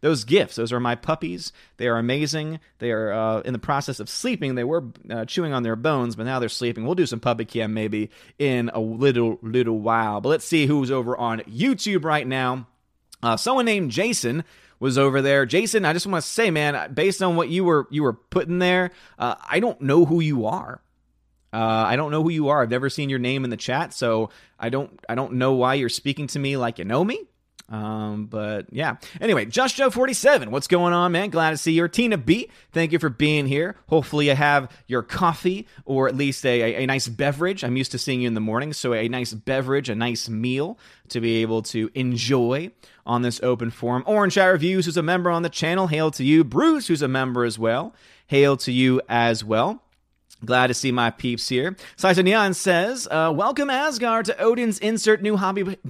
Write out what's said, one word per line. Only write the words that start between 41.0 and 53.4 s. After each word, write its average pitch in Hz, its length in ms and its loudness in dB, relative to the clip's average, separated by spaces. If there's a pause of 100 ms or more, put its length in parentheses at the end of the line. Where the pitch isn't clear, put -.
to 120 120 -6
be 113 220 0
able 110 180 -2
to 110 320 -4
enjoy 127 800 0 (340)
on 120 160 0
this 123 220 -2
open 117 260 0
forum. 120 380 -4
Orange 208 320 2
Eye 185 80 6
Reviews, 180 400 2
who's 165 100 -4
a 165 60 0
member 175 260 0
on 170 140 -2
the 170 60 -2
channel, 180 360 -2
hail 156 240 0
to 147 140 -6
you. 156 200 6
Bruce, 220 440 2
who's 151 160 0
a 139 40 0
member 131 360 -2
as 110 160 -2
well, 117 340 -2 (320)
hail 139 320 6
to - 140 -6
you 127 360 4
as 117 360 2
well. 117 400 0 (640)
Glad 127 220 4
to 123 60 2
see 131 180 -2
my 120 180 2
peeps 120 380 -4
here. 135 280 -2 (200)
Slicer 185 280 4
Neon 196 300 4
says, 196 560 0
uh, 160 260 2
"Welcome 269 340 0